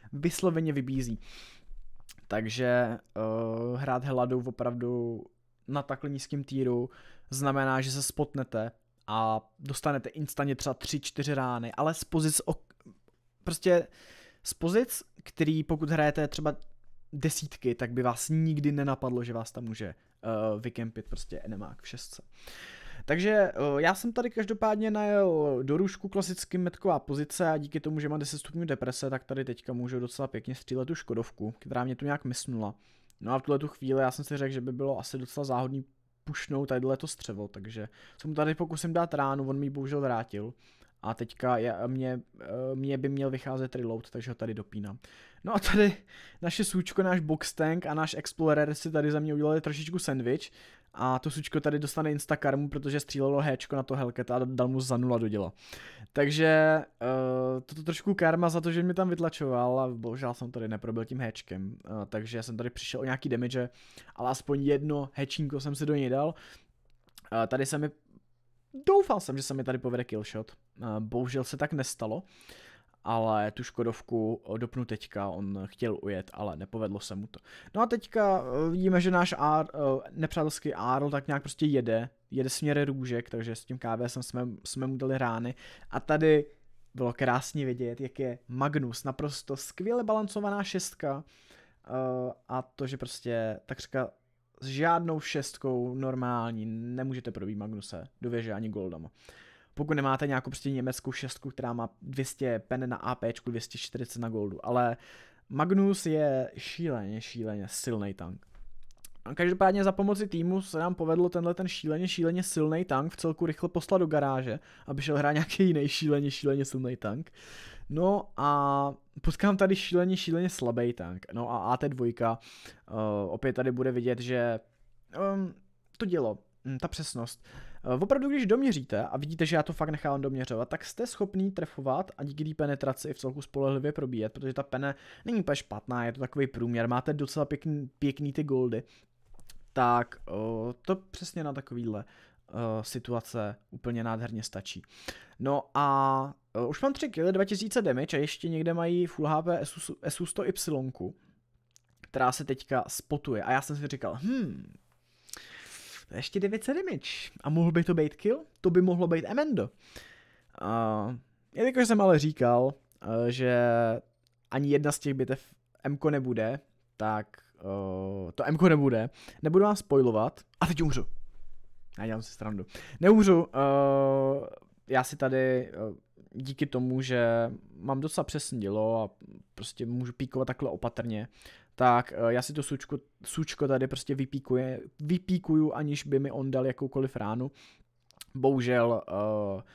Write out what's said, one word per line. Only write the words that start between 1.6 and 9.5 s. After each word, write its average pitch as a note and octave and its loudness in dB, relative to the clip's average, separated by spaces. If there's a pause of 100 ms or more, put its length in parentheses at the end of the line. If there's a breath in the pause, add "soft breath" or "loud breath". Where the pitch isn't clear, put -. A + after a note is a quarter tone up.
Takže, A2 -2
eh, B2 4 (800)
hrát C3 -2
Heladou B2+ 2
opravdu A#2+ -2 (440)
na C#3+ -2
takhle C#3+ -6
nízkém C#3 -6
tieru B2+ 0 (400 loud breath)
znamená, C3+ 2
že C3 -2
se C3+ -4
spotnete B2 -4 (340)
a A2 0